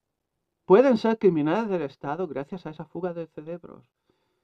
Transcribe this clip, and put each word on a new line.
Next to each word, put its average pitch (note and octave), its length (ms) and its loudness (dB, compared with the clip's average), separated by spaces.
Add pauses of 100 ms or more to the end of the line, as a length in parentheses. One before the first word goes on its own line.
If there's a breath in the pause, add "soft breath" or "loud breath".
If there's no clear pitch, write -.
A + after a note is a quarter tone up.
(640)
pueden A#3 320 6
ser A3+ 220 -2
criminales F3 500 2
del F3 140 -4
Estado D#3 440 -8
gracias C#3+ 380 -10
a D#3 60 -12
esa D3+ 140 -16
fuga E3+ 280 -10
de E3 140 -12
cerebros D#3+ 600 -16 (560)